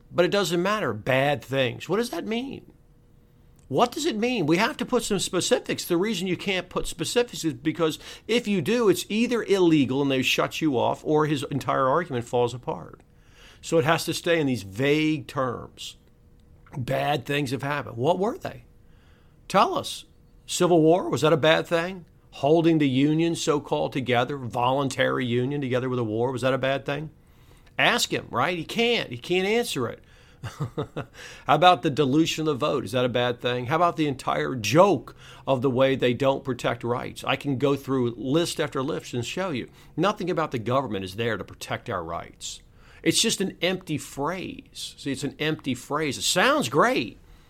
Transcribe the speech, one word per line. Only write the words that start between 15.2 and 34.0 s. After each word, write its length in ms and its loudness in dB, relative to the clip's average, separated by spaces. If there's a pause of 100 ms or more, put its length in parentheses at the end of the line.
terms. 720 -6 (800)
Bad 480 -2
things 260 -2
have 140 -4
happened. 320 -6
What 240 0
were 180 -2
they? 260 -12 (840)
Tell 280 2
us. 280 -8 (420)
Civil 340 4
War, 280 4
was 140 -2
that 100 4
a 40 4
bad 300 4
thing? 380 -4 (260)
Holding 480 4
the 100 4
Union 460 2
so-called 580 -2
together, 440 0
voluntary 880 0
Union 340 0
together 280 -2
with 100 -2
a 60 0
war, 260 -2
was 120 -4
that 120 2
a 40 -2
bad 280 -2
thing? 240 -6 (680)
Ask 360 2
him, 180 -6
right? 260 0
He 80 -8
can't. 460 -2
He 80 -10
can't 300 -2
answer 400 0
it. 160 -12 (380)
<laughs> 340 -10 (720)
How 80 6
about 280 6
the 80 2
dilution 520 2
of 40 0
the 200 0
vote? 180 0
Is 80 -8
that 120 0
a 40 2
bad 320 0
thing? 260 -2
How 100 0
about 200 4
the 100 0